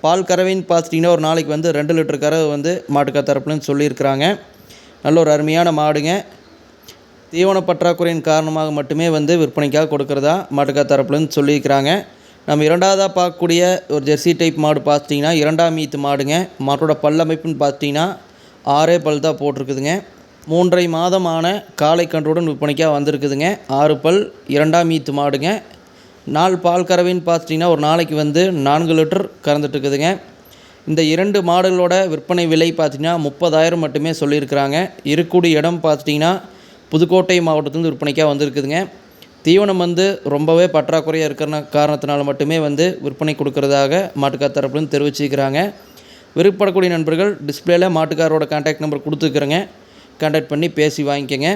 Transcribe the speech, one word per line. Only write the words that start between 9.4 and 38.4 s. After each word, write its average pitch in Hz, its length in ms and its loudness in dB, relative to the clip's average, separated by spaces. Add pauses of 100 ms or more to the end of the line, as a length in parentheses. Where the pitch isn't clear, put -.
கொடுக்கறதா 143 440 0 (160)
மாட்டுக்கா 143 340 0
தரப்புலன்னு 143 500 0
சொல்லியிருக்கிறாங்க. 139 560 2 (560)
நம்ம 151 160 2
இரண்டாவதா 190 520 2
பார்க்கக்கூடிய 175 460 0 (280)
ஒரு 143 160 -2
ஜெர்சி 151 280 2
டைப் 165 220 0
மாடு 151 240 2
பார்த்துட்டிங்கன்னா, 147 560 0
இரண்டாம் 160 420 2
ஈத்து 147 220 -6
மாடுங்க. 143 360 -2 (240)
மாட்டோட 139 340 0
பல் 151 320 0
அமைப்புன்னு 160 360 -4
பார்த்துட்டிங்கன்னா, 143 460 -2 (580)
ஆறே 160 340 4
பல் 151 200 -2
தான் 151 220 -2
போட்டிருக்குதுங்க. 139 520 -4 (560)
மூன்றரை 180 400 2
மாதமான 170 560 0 (300)
காளை 165 320 2
கன்றுடன் 160 420 -2
விற்பனைக்காக 147 420 0
வந்திருக்குதுங்க. 147 760 -2
ஆறு 143 300 2
பல், 165 220 2 (280)
இரண்டாம் 156 420 2
ஈத்து 151 240 -2
மாடுங்க. 143 360 -2 (800)
நாள் 175 300 2
பால் 175 260 0
கறவைன்னு 180 420 0
பார்த்துட்டிங்கன்னா, 165 440 0
ஒரு 156 120 2
நாளைக்கு 156 340 0
வந்து 151 360 2
நான்கு 156 420 2
லிட்டர் 160 300 2 (200)
கறந்துட்டுருக்குதுங்க. 143 680 0 (760)
இந்த 160 160 0
இரண்டு 190 380 0
மாடுகளோட 180 640 2
விற்பனை 170 400 -2
விலை 160 240 2
பார்த்திங்கன்னா, 156 480 -2
முப்பதாயிரம் 160 640 0
மட்டுமே 147 260 -2
சொல்லியிருக்கிறாங்க. 143 800 -2 (140)
இருக்கக்கூடிய 170 520 2
இடம் 160 280 0
பார்த்துட்டிங்கன்னா, 151 480 0 (580)
புதுக்கோட்டை 180 520 2
மாவட்டத்திலிருந்து 156 500 -2
விற்பனைக்காக 147 380 0
வந்திருக்குதுங்க. 143 520 -2 (600)